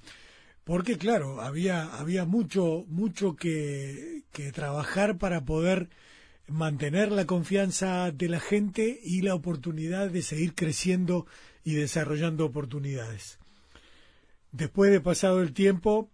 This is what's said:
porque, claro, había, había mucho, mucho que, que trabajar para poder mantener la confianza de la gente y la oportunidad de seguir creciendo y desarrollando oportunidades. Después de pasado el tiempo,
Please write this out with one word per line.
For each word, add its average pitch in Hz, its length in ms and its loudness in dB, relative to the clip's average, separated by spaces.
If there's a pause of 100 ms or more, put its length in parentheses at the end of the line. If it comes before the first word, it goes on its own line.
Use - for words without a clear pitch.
(640)
porque, 180 340 0
claro, 147 440 0
había, 160 560 -2
había 170 260 0
mucho, 175 640 2
mucho 185 480 -2
que, 151 840 -6 (100)
que 139 220 -8
trabajar 151 640 -2
para 175 260 0
poder 170 460 2 (580)
mantener 156 640 0
la 196 140 2
confianza 180 840 0
de 165 180 -2
la 170 100 0
gente 208 640 0
y 180 180 0
la 190 140 2
oportunidad 170 760 -4
de 175 120 -2
seguir 156 340 -2
creciendo 180 680 0 (400)
y 160 100 -2
desarrollando 151 680 -2
oportunidades. 135 960 -6 (1120)
Después 196 400 4
de 190 100 8
pasado 185 400 4
el 156 120 0
tiempo, 196 600 4